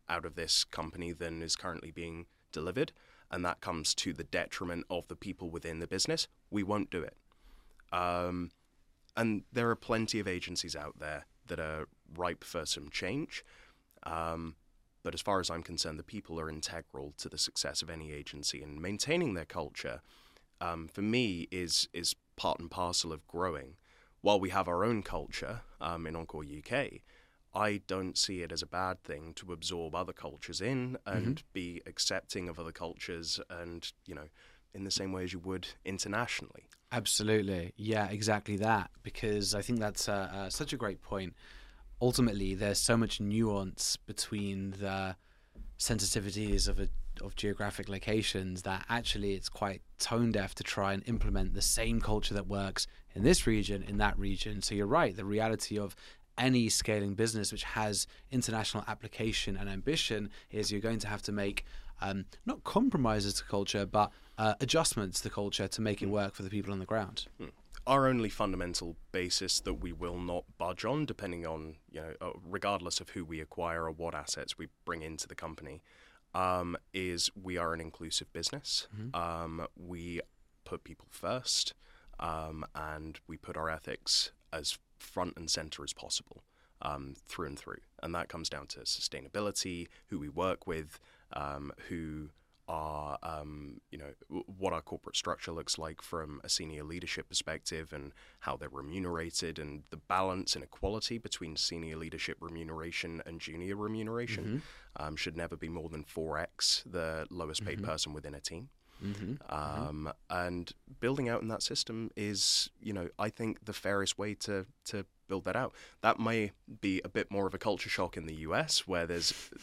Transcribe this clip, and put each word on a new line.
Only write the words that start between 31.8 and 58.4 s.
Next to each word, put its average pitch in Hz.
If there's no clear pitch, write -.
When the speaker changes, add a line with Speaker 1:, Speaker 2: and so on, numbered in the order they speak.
Speaker 1:
accepting 90
of 82
other 82
cultures 85
and, 85
you 90
know, 76
in 98
the 98
same 95
way 92
as 92
you 90
would 92
internationally. -
Speaker 2:
Absolutely. 104
Yeah, 107
exactly 104
that. 104
Because 104
I 101
think 120
that's, 107
uh, 98
uh, 98
such 147
a 139
great 101
point. 95
Ultimately, 104
there's 101
so 117
much 110
nuance 101
between 98
the 95
sensitivities 104
of 98
a, 101
of 98
geographic 101
locations 95
that 95
actually 101
it's 92
quite 98
tone 117
deaf 101
to -
try 98
and 98
implement 98
the 101
same 113
culture 107
that 98
works 98
in 95
this -
region, 104
in 101
that 101
region. 101
So -
you're 101
right, 131
the 95
reality 107
of 101
any 123
scaling 101
business 110
which 107
has 107
international 110